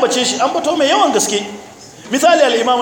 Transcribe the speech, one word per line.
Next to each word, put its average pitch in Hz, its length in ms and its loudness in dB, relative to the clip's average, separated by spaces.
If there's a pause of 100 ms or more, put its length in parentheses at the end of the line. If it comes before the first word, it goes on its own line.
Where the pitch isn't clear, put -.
ambace 247 240 0
shi, - 160 -4
ambato 294 380 -2
mai 277 100 2
yawan 349 240 2
gaske. 202 320 -2 (640)
Misali, 311 320 2
al-Imam 240 420 2